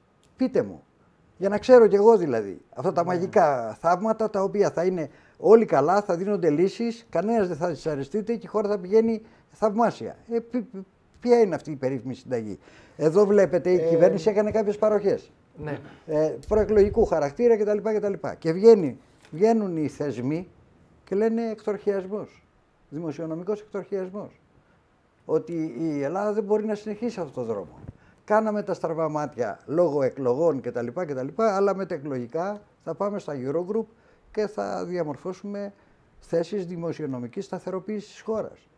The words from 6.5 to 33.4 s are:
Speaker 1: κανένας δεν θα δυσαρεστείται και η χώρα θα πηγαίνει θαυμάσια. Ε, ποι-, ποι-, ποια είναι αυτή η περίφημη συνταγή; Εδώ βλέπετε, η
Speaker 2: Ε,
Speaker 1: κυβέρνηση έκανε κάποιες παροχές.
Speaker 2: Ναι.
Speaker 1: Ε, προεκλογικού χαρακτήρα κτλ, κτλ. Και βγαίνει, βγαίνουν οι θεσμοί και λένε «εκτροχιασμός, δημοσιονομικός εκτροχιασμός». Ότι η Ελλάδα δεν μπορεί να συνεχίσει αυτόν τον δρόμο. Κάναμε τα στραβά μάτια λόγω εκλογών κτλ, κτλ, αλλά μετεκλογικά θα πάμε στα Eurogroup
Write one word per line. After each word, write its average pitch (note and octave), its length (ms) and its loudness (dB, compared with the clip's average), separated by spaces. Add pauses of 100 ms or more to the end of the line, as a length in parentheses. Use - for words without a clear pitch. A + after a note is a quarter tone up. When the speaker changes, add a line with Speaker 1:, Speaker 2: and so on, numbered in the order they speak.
Speaker 1:
κανένας G3+ 380 0
δεν E3+ 100 -6
θα E3+ 100 -2
δυσαρεστείται D#3+ 680 -4
και A3+ 100 -10
η - 40 -16
χώρα G#3 200 -2
θα G#3 100 -2
πηγαίνει A3 420 2 (300)
θαυμάσια. G3+ 640 0 (160)
Ε, A#3 80 -2
ποι-, A#3 220 -6
ποι-, F#3+ 240 -12 (340)
ποια A#3+ 200 4
είναι F#3+ 160 4
αυτή D#3 160 -8
η D3+ 40 -8
περίφημη B2+ 380 -4
συνταγή; A2+ 460 -6 (380)
Εδώ D#3+ 280 4
βλέπετε, F3+ 460 4
η F3+ 40 6
Speaker 2:
Ε, E3 140 2
Speaker 1:
κυβέρνηση E3+ 400 4
έκανε G#3 220 2
κάποιες G#3 260 0
παροχές. G3+ 540 0 (260)
Speaker 2:
Ναι. D3 200 -8 (280)
Speaker 1:
Ε, D#3 280 0 (140)
προεκλογικού G#3 580 4
χαρακτήρα F3+ 520 2
κτλ, G#3 200 0
κτλ. G3+ 360 -2 (240)
Και D#3+ 140 -2
βγαίνει, F#3+ 460 6 (340)
βγαίνουν G3+ 460 0
οι D3+ 100 0
θεσμοί C#3+ 600 -6 (560)
και - 120 -6
λένε A3+ 340 -2
«εκτροχιασμός, G3+ 960 -6 (440)
δημοσιονομικός E3 720 -8
εκτροχιασμός». F#3+ 800 -10 (840)
Ότι D#3+ 540 -4
η D3+ 240 -4
Ελλάδα G3 300 -4
δεν G#3+ 100 -2
μπορεί G#3+ 220 -2
να A3 100 -4
συνεχίσει G#3 440 -8
αυτόν D3 140 -10
τον B2+ 120 -8
δρόμο. G2+ 340 -8 (460)
Κάναμε G#3 380 0
τα G3 100 -6
στραβά D#3+ 360 -4
μάτια A#2+ 560 -6
λόγω D3 360 0
εκλογών C3+ 600 0
κτλ, A#2+ 320 -6
κτλ, C#3 420 -6
αλλά G3+ 400 0
μετεκλογικά D#3+ 840 -8 (220)
θα E3 100 -8
πάμε G3+ 260 -6
στα D#3 180 -10
Eurogroup F3 480 -4 (460)